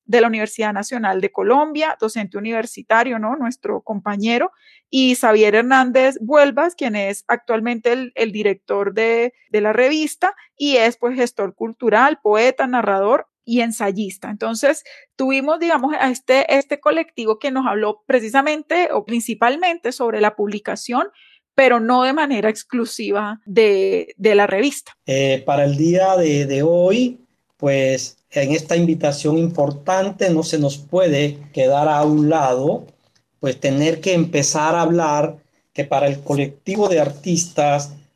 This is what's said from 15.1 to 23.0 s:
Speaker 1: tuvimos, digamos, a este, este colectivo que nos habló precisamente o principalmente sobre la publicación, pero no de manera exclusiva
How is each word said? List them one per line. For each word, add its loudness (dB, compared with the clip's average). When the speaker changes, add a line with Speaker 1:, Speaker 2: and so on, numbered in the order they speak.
Speaker 1:
tuvimos, 0
digamos, 0
a 0
este, 0
este -2
colectivo -2
que -6
nos -2
habló -2
precisamente 0
o -2
principalmente -2
sobre -2
la 2
publicación, -4
pero 6
no 2
de 2
manera 0
exclusiva -6